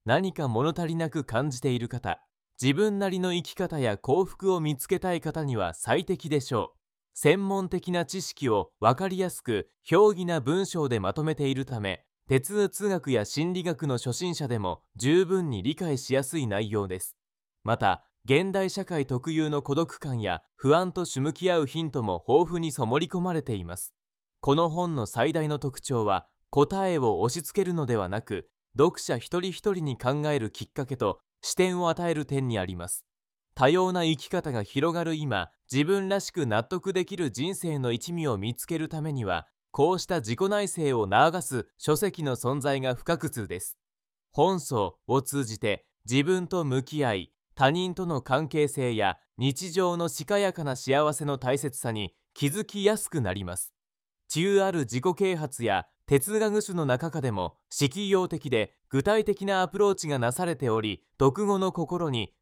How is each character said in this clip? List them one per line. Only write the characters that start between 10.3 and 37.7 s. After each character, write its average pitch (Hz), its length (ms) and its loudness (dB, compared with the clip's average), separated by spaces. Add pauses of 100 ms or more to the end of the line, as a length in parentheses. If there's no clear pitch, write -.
文 170 260 0
章 156 220 -2
で 120 100 2
ま 98 160 0
と 156 80 -4
め 156 120 0
て 139 140 -2
い 135 60 0
る 135 100 -4
た 123 140 -8
め、 98 260 -4 (220)
哲 196 640 0
学 156 240 -2
や 107 120 2
心 160 280 -2
理 180 100 -4
学 165 240 -4
の 127 120 0
初 123 140 -4
心 175 220 -4
者 147 140 -6
で 117 100 -2
も 92 240 -4 (140)
十 151 280 4
分 175 260 0
に 101 120 -4
理 135 140 -2
解 156 220 -2
し 127 160 -4
や 135 100 2
す 165 140 -4
い 135 80 -2
内 104 240 -2
容 104 180 -2
で 92 120 -6
す。 - 160 -12 (460)
ま 113 140 0
た、 95 280 0 (200)
現 170 280 4
代 190 180 0
社 196 140 -6
会 151 220 -2
特 131 260 -4
有 156 180 0
の 147 120 -2
孤 143 120 -2
独 160 240 -2
感 127 220 -6
や 90 220 -2 (140)
不 139 180 4
安 180 180 2
と 180 120 -4
向 156 300 -2
き 180 160 -2
合 170 100 4
う 147 60 2
ヒ 160 160 -4
ン 160 80 -4
ト 131 120 -4
も 92 240 -2
豊 160 260 2
富 175 80 -2
に 160 120 -4
そ 123 140 -2
も 123 120 2
り 165 80 -2
込 180 140 -6
ま 180 120 -2
れ 160 100 -2
て 123 120 -4
い 92 100 -6
ま 85 120 -10
す。 - 180 -12 (460)
こ 139 140 4
の 170 140 4
本 170 280 -2
の 113 100 -2
最 127 260 0
大 160 140 0
の 147 120 -2
特 139 220 -6
徴 117 240 0
は、 95 220 0 (240)
答 185 400 4
え 165 80 2
を 107 220 2
押 123 120 2
し 170 100 -6
付 - 180 -4
け 190 40 4
る 180 100 -2
の 156 120 -2
で 113 100 0
は 95 120 0
な 104 140 -4
く、 - 260 -8 (280)
読 156 220 6
者 135 200 -2
一 175 220 -4
人 185 120 -4
一 202 200 -2
人 180 120 -2
に 135 120 -4
考 143 340 -2
え 143 80 2
る 110 120 -4
き - 140 -12
っ - 40 -20
か 143 160 -6
け 127 120 -8
と 104 240 -2 (220)
視 - 120 -6
点 180 260 2
を 170 100 2
与 170 200 -2
え 165 40 2
る 151 120 -4
点 135 220 -2
に 113 100 0
あ 92 60 0
り 92 100 -8
ま 87 140 -10
す。 - 160 -8 (500)
多 135 140 4
様 185 240 4
な 180 100 0
生 160 220 0
き - 40 -16
方 165 220 -2
が 117 120 -2
広 156 320 0
が 170 100 -2
る 160 100 -2
今、 127 360 -4 (200)
自 139 140 2
分 190 240 0
ら 196 120 2
し - 120 -10
く 165 120 -2
納 113 200 2
得 185 280 -4
で 185 120 0
き 196 120 -10
る 165 140 -2
人 151 240 -4
生 160 240 -4